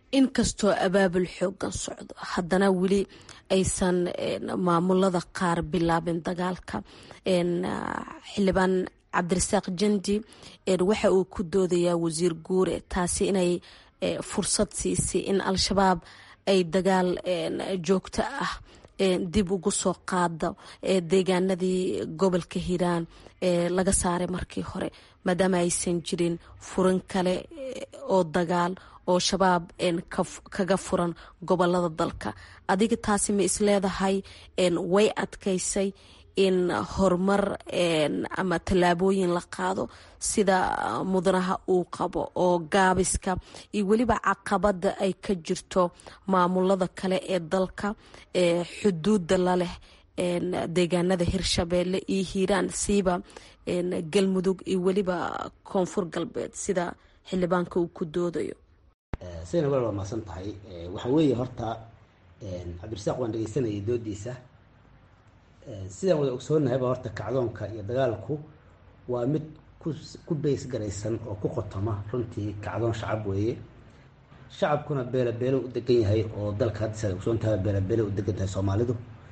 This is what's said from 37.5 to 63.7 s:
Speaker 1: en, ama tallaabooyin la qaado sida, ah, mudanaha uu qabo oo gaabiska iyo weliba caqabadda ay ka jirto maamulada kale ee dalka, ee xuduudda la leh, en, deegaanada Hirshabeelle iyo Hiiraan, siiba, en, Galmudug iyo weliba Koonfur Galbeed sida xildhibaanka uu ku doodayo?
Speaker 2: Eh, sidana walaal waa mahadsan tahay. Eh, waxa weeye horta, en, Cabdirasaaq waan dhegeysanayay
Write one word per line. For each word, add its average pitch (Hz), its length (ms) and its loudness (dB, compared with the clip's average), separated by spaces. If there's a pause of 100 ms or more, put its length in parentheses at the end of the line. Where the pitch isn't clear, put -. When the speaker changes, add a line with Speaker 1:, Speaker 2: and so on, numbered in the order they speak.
Speaker 1:
en, 170 600 0 (100)
ama 180 220 0
tallaabooyin 180 720 4
la 175 100 0
qaado 185 460 -4 (280)
sida, 190 400 2 (180)
ah, 113 300 -2
mudanaha 185 500 2 (140)
uu 180 160 4
qabo 175 380 -4 (100)
oo 180 260 4
gaabiska 185 760 2 (360)
iyo 202 140 0
weliba 220 320 4
caqabadda 190 800 0
ay 190 160 0
ka - 200 -4
jirto 180 480 0 (440)
maamulada 185 640 4
kale 185 400 -2
ee 185 120 0
dalka, 190 540 -2 (400)
ee 175 300 2
xuduudda 185 720 0
la 180 180 2
leh, 175 180 -2 (400)
en, 175 300 -2 (300)
deegaanada 175 500 2
Hirshabeelle 180 760 0 (100)
iyo 190 160 0
Hiiraan, 190 460 0
siiba, 190 500 2 (460)
en, 180 200 -2 (240)
Galmudug 190 560 2
iyo 185 140 0
weliba 185 360 0 (460)
Koonfur 185 480 -2
Galbeed - 440 -6
sida 180 400 -4 (320)
xildhibaanka 175 520 0
uu 170 100 2
ku - 180 -8
doodayo? 170 480 -4 (580)
Speaker 2:
Eh, 85 320 -10
sidana 160 240 0
walaal 135 180 2
waa 104 60 0
mahadsan 101 300 -4
tahay. 85 260 -10 (200)
Eh, 87 240 -12
waxa 107 160 -6
weeye 143 260 4
horta, 120 340 -4 (760)
en, 90 380 -10
Cabdirasaaq 110 380 -6
waan 117 140 -2
dhegeysanayay 110 480 -2